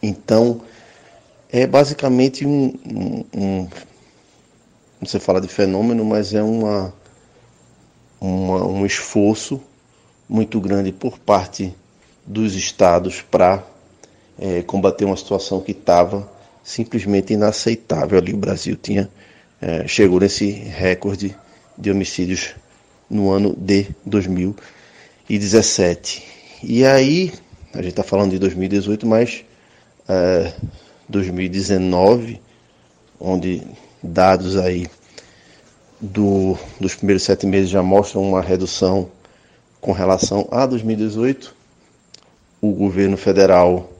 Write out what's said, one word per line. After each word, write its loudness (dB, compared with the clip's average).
Então, 2
é 4
basicamente 2
um, 0
um, -6
um, -4
não -12
se -4
fala -4
de -10
fenômeno, -2
mas -4
é -2
uma, -4
uma, -2
um -2
esforço -2
muito -2
grande -2
por -8
parte 0
dos -2
estados 2
pra, 2
é, -4
combater 0
uma 0
situação -4
que -8
tava 2
simplesmente -2
inaceitável 0
ali. -2
O -4
Brasil -4
tinha, -4
é, -6
chegou 4
nesse 0
recorde -4
de -6
homicídios -4
no 0
ano 0
de 0
dois 0
mil -2
e -2
dezessete. 0
E 2
aí, 4
a -8
gente -6
tá -2
falando 0
de -2
dois 0
mil -4
e -4
dezoito, -2
mas, 0
é, 0
dois -2
mil -4
e -4
dezenove, 2
onde -4
dados 2
aí -2
do, 0
dos -4
primeiros 0
sete 0
meses 2
já 2
mostram 2
uma 0
redução 0
com -4
relação 0
a 0
dois -4
mil -2
e -4
dezoito, -4
o 0
governo 0
federal 4